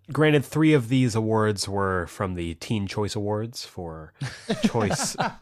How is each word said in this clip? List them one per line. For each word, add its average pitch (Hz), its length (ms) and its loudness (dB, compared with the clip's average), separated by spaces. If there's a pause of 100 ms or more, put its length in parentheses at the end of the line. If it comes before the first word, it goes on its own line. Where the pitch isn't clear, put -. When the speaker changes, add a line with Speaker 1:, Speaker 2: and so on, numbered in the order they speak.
(120)
Speaker 1:
granted, 147 320 4
three 156 300 4
of 120 160 4
these 127 240 4
awards 110 560 2
were 95 380 0
from 92 260 -4
the 85 220 -4
Teen 101 320 -4
Choice 101 280 -4
Awards 107 480 -6
for 80 500 -14 (260)
Speaker 2:
<laughs> - 240 -4
Speaker 1:
choice 180 520 0 (260)